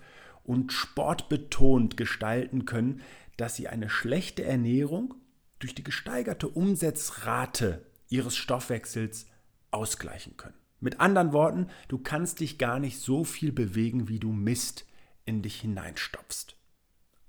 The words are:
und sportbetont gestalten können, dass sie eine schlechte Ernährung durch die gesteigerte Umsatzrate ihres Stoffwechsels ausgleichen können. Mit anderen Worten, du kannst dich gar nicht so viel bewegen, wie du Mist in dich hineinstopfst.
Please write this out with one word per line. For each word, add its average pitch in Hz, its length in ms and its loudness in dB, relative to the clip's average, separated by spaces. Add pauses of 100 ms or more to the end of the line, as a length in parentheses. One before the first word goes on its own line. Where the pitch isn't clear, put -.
(440)
und 127 280 0
sportbetont - 1300 6
gestalten 120 680 -2
können, 123 360 -2 (340)
dass 117 200 -6
sie - 120 -8
eine 107 220 -6
schlechte - 540 -2
Ernährung 139 720 0 (420)
durch - 160 -10
die 139 100 -12
gesteigerte 226 640 -4
Umsatzrate 131 1400 0 (240)
ihres 131 280 -2
Stoffwechsels 113 920 -4 (460)
ausgleichen - 640 -6
können. - 160 -18 (260)
Mit 123 200 -4
anderen 175 340 6
Worten, 165 340 4 (200)
du 131 100 -4
kannst 156 440 -6
dich - 180 -6
gar 123 180 0
nicht 135 220 -4
so 135 240 0
viel 156 280 -4
bewegen, 113 560 0
wie 110 120 -4
du 110 120 -2
Mist 110 540 -2 (400)
in 110 160 -2
dich 101 200 -8
hineinstopfst. - 920 -8 (720)